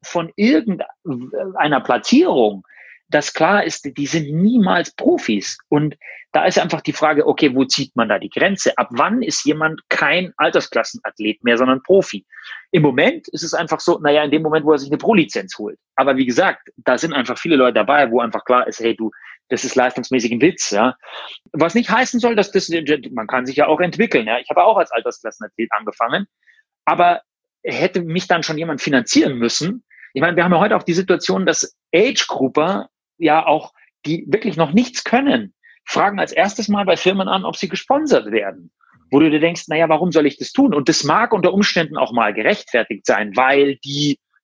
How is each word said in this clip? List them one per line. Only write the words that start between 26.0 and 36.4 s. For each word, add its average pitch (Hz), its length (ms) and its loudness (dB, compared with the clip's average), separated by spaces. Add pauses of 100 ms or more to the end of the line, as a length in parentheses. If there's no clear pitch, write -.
aber 170 380 2 (420)
hätte 170 380 -2
mich 170 260 -6
dann 170 160 0
schon 156 140 -6
jemand 156 240 -6
finanzieren 139 560 0
müssen? 147 480 -4 (280)
Ich 135 80 -4
meine, 170 140 0
wir 175 80 2
haben 180 80 2
ja 165 80 4
heute 214 160 2
auch - 80 -2
die 170 100 -2
Situation, 190 520 0
dass - 320 -2 (180)
Age-Grupper 180 920 0 (280)
ja 156 280 2
auch, 151 280 0 (320)
die 160 220 -4
wirklich 190 300 -2
noch 156 160 0
nichts 247 300 0
können, 175 500 -2 (320)
fragen 196 340 0
als - 120 -4
erstes 202 360 0